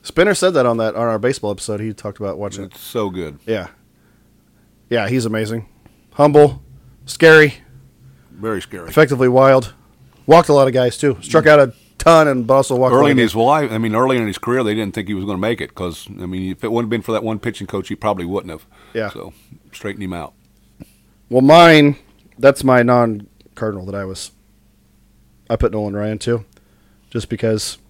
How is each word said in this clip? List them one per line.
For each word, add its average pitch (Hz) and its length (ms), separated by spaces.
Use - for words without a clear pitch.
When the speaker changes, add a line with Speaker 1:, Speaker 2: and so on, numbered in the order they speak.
Speaker 1:
Spinner 190 320
said 185 160
that 135 160
on 117 100
that, 110 180
on 110 140
our 110 100
baseball 107 320
episode. 104 300
He 110 140
talked - 240
about 95 180
watching 98 280
it. 92 80
Speaker 2:
It's - 80
so 107 280
good. 85 380
Speaker 1:
Yeah. 101 220
Yeah, 110 180
he's 123 160
amazing. 110 420
Humble, 147 500
scary. 156 520
Speaker 2:
Very 98 300
scary. 85 300
Speaker 1:
Effectively 131 380
wild. 131 440
Walked 160 240
a - 40
lot 139 120
of 123 80
guys, 123 240
too. 139 240
Struck 160 240
out 151 140
a 127 120
ton 160 320
and, 123 180
but 131 100
also 135 200
walked 127 160
a 123 40
lot 139 40
Speaker 2:
Early 143 120
Speaker 1:
of 131 60
Speaker 2:
in 120 60
Speaker 1:
guys. 104 80
Speaker 2:
his 104 40
life, 139 360
I 110 60
mean, 110 160
early 127 240
in 113 80
his 98 120
career, 127 240
they 107 120
didn't 107 200
think 101 140
he 104 60
was 95 100
gonna 98 140
make 110 240
it - 120
'cause, 90 320
I 92 60
mean, 92 260
if - 100
it 110 100
wouldn't 117 140
have 107 40
been 117 120
for 117 100
that 110 120
one 110 140
pitching 104 280
coach, 95 220
he 101 60
probably 98 320
wouldn't 90 240
have. 80 160
Speaker 1:
Yeah. 110 180
Speaker 2:
So, - 220
straightened 101 320
him 92 80
out. 82 220
Speaker 1:
Well, 123 140
mine, 151 540
that's 139 240
my 127 200
non-Cardinal 110 1040
that 98 80
I 98 100
was, 95 280
I 113 80
put 117 160
Nolan 107 240
Ryan, 104 220
too, 117 260
just - 220
because 110 480